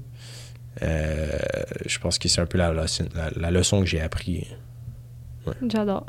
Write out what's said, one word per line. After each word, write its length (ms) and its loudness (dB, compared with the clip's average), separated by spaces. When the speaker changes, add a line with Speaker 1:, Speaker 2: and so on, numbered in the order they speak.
Speaker 1:
euh, 440 2
je 120 -2
pense 200 2
que 100 0
c'est 120 4
un 60 4
peu 120 0
la, 140 6
la, 120 2
la, 220 -2
la 140 0
leçon 300 6
que 60 6
j'ai 140 2
appris. 460 -2
Ouais. 60 -2
Speaker 2:
J'adore. 400 2